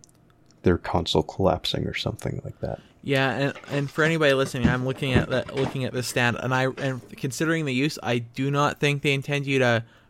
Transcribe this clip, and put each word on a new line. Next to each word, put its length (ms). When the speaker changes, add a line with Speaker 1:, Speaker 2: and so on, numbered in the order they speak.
Speaker 1:
their 160
console 440
collapsing 640
or 80
something 500
like 160
that. 200
Speaker 2:
Yeah, 300
and, 200
and 200
for 120
anybody 300
listening, 340
I'm 200
looking 260
at 160
that, 260
looking 300
at 80
this 160
stand, 320
and 140
I, 140
and 240
considering 480
the 80
use, 280
I 160
do 320
not 300
think 220
they 100
intend 340
you 120
to 260